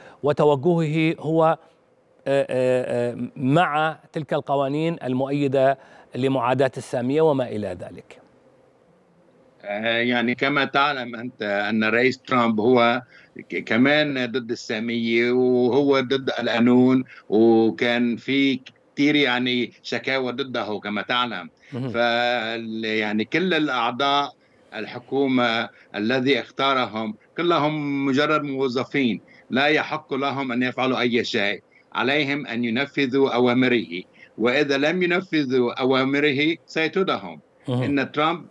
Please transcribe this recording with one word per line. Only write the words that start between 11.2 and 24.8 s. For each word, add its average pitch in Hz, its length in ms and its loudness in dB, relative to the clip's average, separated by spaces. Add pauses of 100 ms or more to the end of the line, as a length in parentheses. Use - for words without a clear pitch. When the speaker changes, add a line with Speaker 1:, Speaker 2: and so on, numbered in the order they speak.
Speaker 2:
أن 104 420 0
الرئيس 120 340 2
ترامب 117 420 0
هو 120 420 4 (480)
ك-، 87 60 -6
كمان 131 760 0
ضد 120 180 -4
السامية 117 800 -2
وهو 127 720 4
ضد 131 380 -2
القانون، 123 640 4 (240)
وكان 113 880 4
في 135 440 0 (340)
كتير 147 220 2
يعني 123 560 0 (100)
شكاوى 127 500 -4
ضده 117 520 -6
كما 104 180 -4
تعلم. 120 480 -4 (220)
Speaker 1:
مهم. 127 160 -6
Speaker 2:
فال-، 117 960 -2
يعني 107 400 -2
كل 170 300 -2
الأعضاء 139 800 0 (420)
الحكومة 117 920 -2 (260)